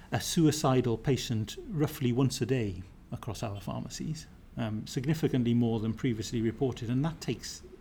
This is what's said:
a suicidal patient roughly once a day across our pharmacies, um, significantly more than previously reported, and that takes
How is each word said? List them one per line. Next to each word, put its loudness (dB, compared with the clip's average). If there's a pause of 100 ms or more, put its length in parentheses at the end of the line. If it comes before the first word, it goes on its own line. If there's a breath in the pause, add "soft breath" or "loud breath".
(120 loud breath)
a 2
suicidal 4
patient 0 (120)
roughly 0
once 2
a 0
day 0 (280)
across -8
our -4
pharmacies, -6 (280)
um, -4
significantly 2
more 4
than 0
previously -2
reported, 0
and 2
that -4
takes -8 (180)